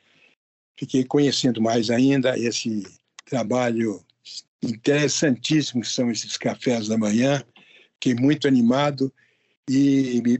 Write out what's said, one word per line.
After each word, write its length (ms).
fiquei 260
conhecendo 560
mais 300
ainda 480
esse 480
trabalho 760
interessantíssimo 1200
que 60
são 220
esses 260
cafés 520
da 80
manhã. 460
Fiquei 200
muito 340
animado 640
e 560
me, 160